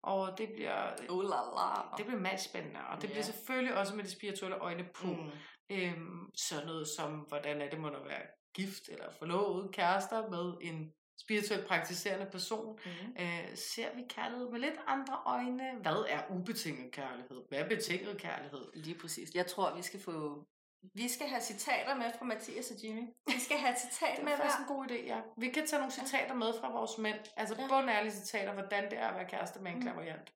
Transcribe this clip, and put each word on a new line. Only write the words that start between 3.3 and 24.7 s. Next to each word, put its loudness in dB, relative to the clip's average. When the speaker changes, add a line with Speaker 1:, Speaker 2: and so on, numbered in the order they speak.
Speaker 1:
også 2
med -2
de -4
spirituelle -2
øjne -2
på. -4
Speaker 2:
Mm. -2
Speaker 1:
Øhm, -2
sådan -2
noget -2
som, -2
hvordan -2
er -2
det, -4
må -2
der -6
være -4
gift -4
eller -8
forlovet, 2
kærester 4
med 0
en -4
spirituelt 2
praktiserende 2
person. -4
Speaker 2:
Mhm. -6
Speaker 1:
Øh, -2
ser -4
vi -6
kærlighed -2
med -2
lidt 0
andre 2
øjne? 0
Hvad 4
er 2
ubetinget -2
kærlighed? -6
Hvad 0
er 2
betinget 0
kærlighed? -4
Speaker 2:
Lige -6
præcis. -6
Jeg 4
tror, 2
vi -6
skal -6
få, -4
vi 0
skal -2
have 0
citater 2
med 2
fra -6
Mathias -2
og -8
Jimmy. -4
Vi 2
skal 2
have 4
citat 0
Speaker 1:
<laughs> 0
Det -2
er -2
Speaker 2:
med 4
Speaker 1:
faktisk 4
Speaker 2:
hver. -2
Speaker 1:
en 0